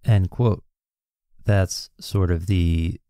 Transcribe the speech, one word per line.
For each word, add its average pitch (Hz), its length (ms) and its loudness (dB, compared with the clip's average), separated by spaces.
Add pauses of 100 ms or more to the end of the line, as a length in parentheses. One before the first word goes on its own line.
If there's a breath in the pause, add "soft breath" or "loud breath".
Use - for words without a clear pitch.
End 98 280 2
quote. 117 340 -2 (800)
That's 98 540 0
sort 92 320 -2
of 85 160 -2
the 85 520 0 (100)